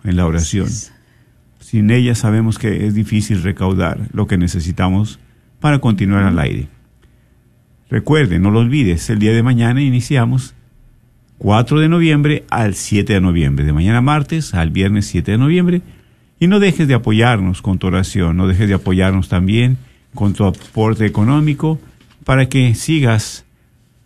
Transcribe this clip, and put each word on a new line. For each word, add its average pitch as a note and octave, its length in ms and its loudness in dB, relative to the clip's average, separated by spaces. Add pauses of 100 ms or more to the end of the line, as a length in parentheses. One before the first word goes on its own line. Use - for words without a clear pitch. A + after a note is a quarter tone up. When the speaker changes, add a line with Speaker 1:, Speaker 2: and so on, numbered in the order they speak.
Speaker 1:
en F#2 140 -2
la F2+ 100 2
oración. E2+ 400 -2
Speaker 2:
Así - 80 -6
es. - 180 -14 (680)
Speaker 1:
Sin G#2+ 320 0
ella B2 240 2
sabemos A2 420 0
que G2 280 -2
es G#2 80 -2
difícil G#2 500 -2
recaudar F#2 560 -2 (120)
lo G#2 140 -2
que G2+ 100 -2
necesitamos F#2 840 -2 (400)
para D3 180 0
continuar G2+ 460 0
al A2+ 160 0
aire. A#1+ 260 -4 (1200)
Recuerde, A#2 520 0
no G2 100 2
lo A2 80 2
olvides, A#2 500 0
el A2 120 -2
día G#2+ 120 2
de A#2 120 2
mañana A#2+ 360 2
iniciamos B2+ 760 -2 (840)
cuatro A#2 400 0
de D#3 100 2
noviembre D3+ 640 2
al G#2+ 240 -2
siete G2+ 400 -2
de F#2+ 60 2
noviembre, D#2+ 440 0
de D2+ 80 0
mañana G2 280 2
martes D3 540 -2
al E2 160 0
viernes G2 360 0
siete F2+ 260 -4
de A2 60 0
noviembre, F3 440 2 (580)
y E3+ 80 4
no G#3 120 4
dejes E3+ 280 2
de C3+ 60 4
apoyarnos A2 680 0
con F#2 160 -2
tu - 80 -4
oración, F#2 500 0
no F#2 120 0
dejes F#2+ 200 0
de G2 60 2
apoyarnos F#2+ 540 0
también A2+ 500 0 (360)
con G#2 200 -2
tu G#2 100 0
aporte G#2+ 640 -2
económico D3 720 0 (460)
para C3 240 2
que B2+ 260 2
sigas A#2+ 680 -2 (600)